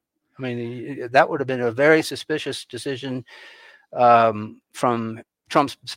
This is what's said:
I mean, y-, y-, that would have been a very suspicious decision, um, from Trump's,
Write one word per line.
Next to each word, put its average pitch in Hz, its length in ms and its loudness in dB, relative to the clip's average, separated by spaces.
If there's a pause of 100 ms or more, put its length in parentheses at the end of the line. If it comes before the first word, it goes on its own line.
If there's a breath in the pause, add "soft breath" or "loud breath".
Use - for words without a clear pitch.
(380)
I 135 40 -12
mean, 123 160 -6
y-, 123 440 -10
y-, 123 100 -10
that 151 160 4
would 165 100 -4
have 135 80 -4
been 127 140 -4
a 120 100 0
very 147 300 4
suspicious 147 640 -8
decision, 127 600 -8 (680 loud breath)
um, 113 680 4 (100)
from 117 480 -2 (300)
Trump's, 143 260 2 (200)